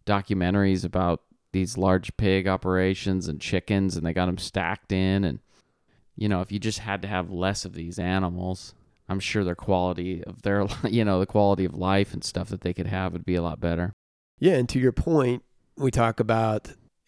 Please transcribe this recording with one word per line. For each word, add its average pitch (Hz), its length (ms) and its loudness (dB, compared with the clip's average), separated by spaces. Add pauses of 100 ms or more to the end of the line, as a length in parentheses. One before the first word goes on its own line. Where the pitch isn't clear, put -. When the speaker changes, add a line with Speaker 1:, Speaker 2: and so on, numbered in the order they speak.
Speaker 1:
documentaries 95 800 2
about 87 380 0 (300)
these 95 260 -2
large 92 400 2
pig 95 280 2
operations 92 800 0
and 76 140 -6
chickens, 98 560 0
and 80 100 -4
they 85 60 0
got 90 160 2
'em 90 80 -2
stacked 92 560 -4
in, 95 320 2
and, 69 140 -2 (800)
you 107 120 -2
know, 95 140 2
if 95 100 -8
you 104 60 -4
just 110 220 -4
had 101 220 -6
to 98 60 -10
have 92 220 -4
less 95 340 -2
of 95 80 -10
these 85 260 -10
animals, 90 760 -2 (340)
I'm 95 100 -2
sure 101 260 0
their 87 100 -2
quality 90 680 -2
of - 180 -16
their, 101 240 2 (100)
<laughs> - 120 -8
you 113 160 2
know, 95 160 4
the 98 60 2
quality 101 380 4
of 85 100 -4
life 95 380 0
and 104 100 -8
stuff - 280 -6
that 101 100 -6
they 90 140 -2
could 92 120 -4
have 92 280 -2
would 87 100 -8
be 90 100 0
a 85 80 2
lot 82 180 -4
better. 85 320 -2 (460)
Speaker 2:
Yeah, 160 160 4
and 123 160 2
to 131 80 0
your 127 140 4
point, 131 500 2 (360)
we 135 120 2
talk 117 300 2
about 110 520 0 (360)